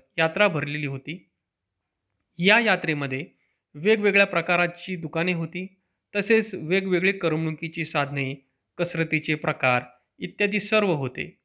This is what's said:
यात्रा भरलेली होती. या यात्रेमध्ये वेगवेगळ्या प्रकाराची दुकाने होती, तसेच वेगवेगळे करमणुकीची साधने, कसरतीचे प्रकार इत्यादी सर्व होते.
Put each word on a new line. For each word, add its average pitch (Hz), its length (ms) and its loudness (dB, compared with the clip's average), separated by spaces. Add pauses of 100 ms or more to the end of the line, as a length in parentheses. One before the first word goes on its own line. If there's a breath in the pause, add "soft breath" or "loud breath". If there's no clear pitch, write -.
(180)
यात्रा 165 300 4
भरलेली 147 380 -2
होती. 139 440 -10 (1080)
या 196 220 6
यात्रेमध्ये 160 680 0 (500)
वेगवेगळ्या 202 500 4
प्रकाराची 175 680 -2
दुकाने 165 380 -2
होती, 170 420 -8 (400)
तसेच 214 380 2
वेगवेगळे 180 580 0
करमणुकीची 160 720 -2
साधने, 139 600 -4 (320)
कसरतीचे 156 580 -2
प्रकार 127 480 0 (360)
इत्यादी 202 400 -2
सर्व 208 340 2
होते. 143 520 -6